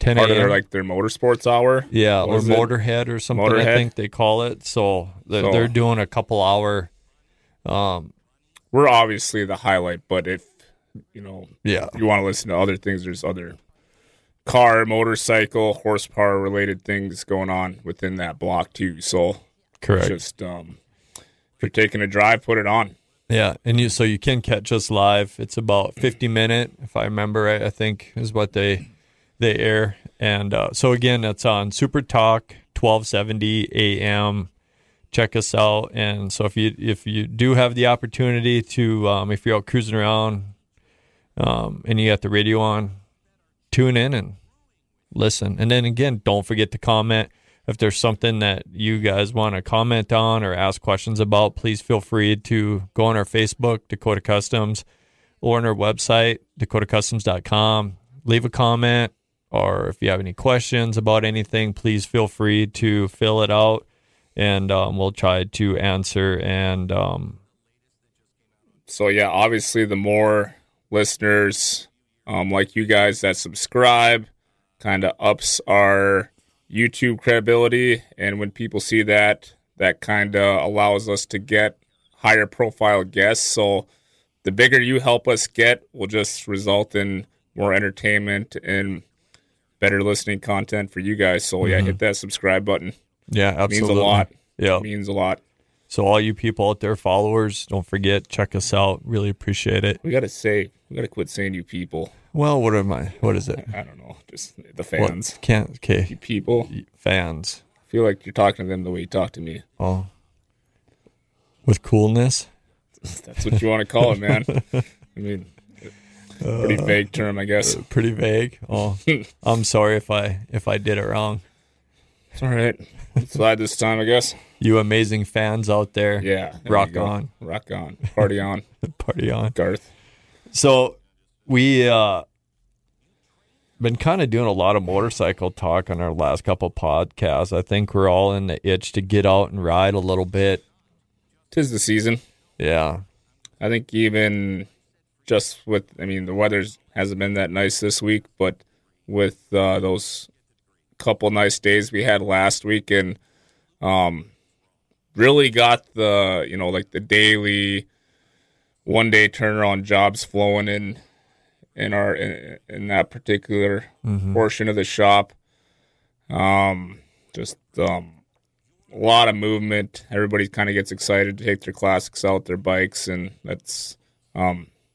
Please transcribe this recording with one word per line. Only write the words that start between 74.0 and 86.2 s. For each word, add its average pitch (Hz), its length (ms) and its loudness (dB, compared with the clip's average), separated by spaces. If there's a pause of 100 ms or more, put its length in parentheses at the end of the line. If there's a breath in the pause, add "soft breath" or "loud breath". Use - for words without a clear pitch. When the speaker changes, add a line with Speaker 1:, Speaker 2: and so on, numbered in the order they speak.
Speaker 2:
kinda 95 400 0
ups - 460 0
our 98 640 4 (400)
YouTube 117 480 -2
credibility. 117 840 2 (140)
And 101 220 -4
when 104 120 -6
people 107 300 -6
see 110 220 0
that, 104 520 2 (220)
that 92 240 0
kinda 101 400 -2 (220)
allows 104 460 0
us 101 180 -4
to 104 120 -8
get 104 400 0 (380)
higher 110 300 2
profile 104 580 0
guests. 98 420 0
So 101 400 0 (580)
the 95 80 -4
bigger 123 280 6
you 127 200 0
help 120 280 2
us 117 180 0
get 117 460 2
will 107 140 -8
just 104 420 -4